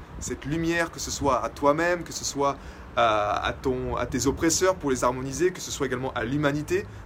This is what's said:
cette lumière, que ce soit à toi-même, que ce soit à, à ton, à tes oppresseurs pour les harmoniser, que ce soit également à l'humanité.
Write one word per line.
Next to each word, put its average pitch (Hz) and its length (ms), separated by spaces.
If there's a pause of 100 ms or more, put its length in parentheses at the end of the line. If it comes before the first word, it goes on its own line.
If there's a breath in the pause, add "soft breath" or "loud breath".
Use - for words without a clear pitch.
(200)
cette - 260
lumière, 165 460
que - 80
ce 131 120
soit 127 320
à 117 60
toi-même, 160 540
que 143 80
ce - 140
soit 139 320 (400 loud breath)
à, 107 480
à 117 80
ton, 127 420
à 101 100
tes 123 220
oppresseurs 165 480
pour 143 160
les 131 140
harmoniser, 131 460
que 180 100
ce - 100
soit - 140
également 127 280
à 117 120
l'humanité. 147 600 (200 loud breath)